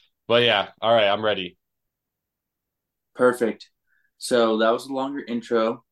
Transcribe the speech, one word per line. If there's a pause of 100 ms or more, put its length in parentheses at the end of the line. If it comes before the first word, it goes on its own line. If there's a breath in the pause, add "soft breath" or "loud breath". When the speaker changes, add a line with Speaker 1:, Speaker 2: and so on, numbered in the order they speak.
(280 soft breath)
Speaker 1:
But
yeah, (120)
all
right,
I'm
ready. (1600)
Speaker 2:
Perfect. (480)
So
that
was
a
longer
intro,